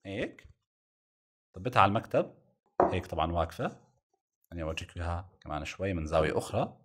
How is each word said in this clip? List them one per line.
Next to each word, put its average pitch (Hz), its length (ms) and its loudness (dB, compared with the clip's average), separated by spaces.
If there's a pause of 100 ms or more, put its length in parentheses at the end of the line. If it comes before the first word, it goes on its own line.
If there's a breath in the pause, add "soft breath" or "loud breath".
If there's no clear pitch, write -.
هيك، 104 440 -8 (1040)
ثبتها 113 260 2
على 98 80 8
المكتب 113 460 0 (480)
هيك 87 240 2
طبعًا 82 260 0
واقفة، 82 480 -2 (720)
يعني 82 120 -8
أورجيك 82 340 -8
إياها 87 340 -4 (100)
كمان 76 240 -6
شوي 95 300 -4
من 80 120 -2
زاوية 78 320 4
أخرى - 460 -2